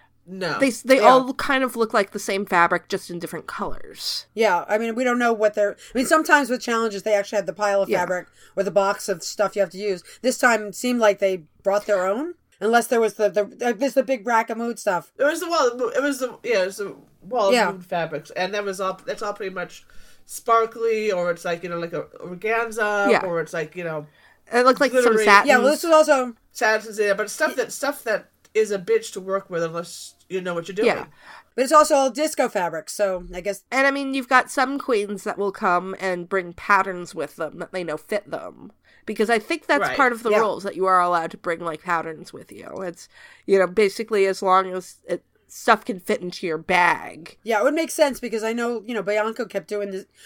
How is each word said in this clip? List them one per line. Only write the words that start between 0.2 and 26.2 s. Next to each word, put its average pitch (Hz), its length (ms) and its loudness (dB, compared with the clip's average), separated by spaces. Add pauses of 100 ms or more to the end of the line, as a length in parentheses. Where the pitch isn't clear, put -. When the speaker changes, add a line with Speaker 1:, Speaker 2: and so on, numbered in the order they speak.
Speaker 1:
No. 180 320 -6
Speaker 2:
They 269 120 2
s-, 220 140 -6
they 262 180 4
Speaker 3:
Yeah. 214 80 8
Speaker 2:
all 262 240 6
kind 269 320 0
of 233 100 -8
look 226 180 0
like 208 180 2
the 208 80 -8
same 202 260 -4
fabric, 175 420 2
just - 220 -6
in 175 100 -8
different 165 260 -10
colors. - 880 -2
Speaker 3:
Yeah, 196 360 2
I 214 80 4
mean, 226 180 -2
we 247 80 0
don't 247 160 2
know 240 140 2
what 208 200 2
they're, 208 220 0 (180)
I - 40 -2
mean, 254 80 2
sometimes 311 440 4
with 247 120 -2
challenges, 226 420 -2
they 214 100 2
actually 202 240 0
have 190 80 0
the 185 60 -4
pile 202 300 0
of 190 80 -2
Speaker 2:
Yeah. 190 100 2
Speaker 3:
fabric 180 280 -4 (280)
or 190 80 0
the 190 80 -2
box 196 380 2
of 180 120 -4
stuff - 360 -2
you 202 40 0
have 175 100 0
to 185 60 -16
use. 190 240 -4 (200)
This 247 160 0
time 220 300 2
it 190 80 -12
seemed 247 260 -2
like 208 180 4
they 185 240 0 (180)
brought 202 260 0
their 190 200 0
own, 277 280 -2 (260)
unless 226 260 2
there 233 140 2
was 214 140 0
the, 214 140 2
the, 208 380 -2
uh, 240 60 0
there's 240 220 -2
the 262 80 4
big 247 220 -4
rack 226 240 2
of 226 80 -6
Mood 233 220 -6
stuff. 180 400 -2
Speaker 1:
It 262 60 2
was 320 160 0
the 349 80 -6
wall, 254 400 0
it - 120 -2
was 277 180 -2
the, 254 220 -6
yeah, 214 220 0
it 185 40 0
was 190 100 -10
the 196 180 -10 (260)
wall 202 280 0
of 247 40 6
Speaker 3:
Yeah. 214 200 2
Speaker 1:
Mood 185 120 -14
fabrics, 165 460 -6
and 190 220 -4
that 208 100 -4
was 196 160 -6
all, 190 260 -4
that's 202 160 -6
all 208 120 -4
pretty 196 200 -10
much 180 300 -10 (420)
sparkly, 226 840 0
or 175 200 0
it's 170 140 -8
like, 170 180 -4
you 180 60 -10
know, 170 100 -6
like 170 140 -8
a 151 100 -6 (180)
organza, 208 880 -2
Speaker 2:
Yeah. 196 140 2
Speaker 1:
or 170 160 -4
it's 151 120 -10
like, 156 220 -8
you 175 80 -8
know, 156 240 -8 (440)
Speaker 2:
It 247 140 4
looked 262 160 6
like 269 100 2
some 254 120 4
Speaker 1:
glittery. 220 220 4
Speaker 2:
satins. 202 240 8
Speaker 3:
Yeah, - 80 8
well, 254 140 6
this 302 120 0
was 339 80 2
also 294 440 4 (160)